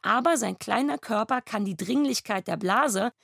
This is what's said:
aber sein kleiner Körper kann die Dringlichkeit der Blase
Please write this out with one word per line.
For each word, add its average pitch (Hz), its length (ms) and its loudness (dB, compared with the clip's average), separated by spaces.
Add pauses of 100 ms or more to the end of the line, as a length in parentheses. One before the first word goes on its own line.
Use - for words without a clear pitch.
aber 262 360 2
sein 196 220 -2
kleiner 277 380 0
Körper 226 440 -2
kann 208 240 -4
die 190 120 -4
Dringlichkeit 226 720 0
der 175 100 -2
Blase 214 560 2 (100)